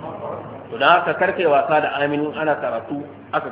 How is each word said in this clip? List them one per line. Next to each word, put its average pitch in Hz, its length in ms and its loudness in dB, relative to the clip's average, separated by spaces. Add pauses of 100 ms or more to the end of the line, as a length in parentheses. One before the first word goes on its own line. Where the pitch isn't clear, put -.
(720)
To, 113 80 -8
dan 139 100 4
haka, 175 260 4
kar 185 200 2
kai 180 120 0
wasa 151 360 4
da 143 60 0 (100)
amin 147 320 0
in 139 80 -8
ana 151 180 2
karatu 127 460 -4 (300)
aka 143 200 -4